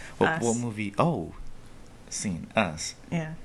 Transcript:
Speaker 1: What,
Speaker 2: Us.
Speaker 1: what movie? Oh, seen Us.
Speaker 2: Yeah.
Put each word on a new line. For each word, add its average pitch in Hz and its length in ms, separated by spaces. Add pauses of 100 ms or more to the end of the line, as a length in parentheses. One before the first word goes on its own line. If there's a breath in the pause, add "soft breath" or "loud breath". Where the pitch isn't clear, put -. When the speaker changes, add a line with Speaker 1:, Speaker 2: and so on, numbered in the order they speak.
(200 loud breath)
Speaker 1:
What, - 100
Speaker 2:
Us. 160 140
Speaker 1:
what 117 140
movie? 107 420
Oh, 110 340 (760)
seen - 460
Us. 85 380 (180)
Speaker 2:
Yeah. 160 220 (120)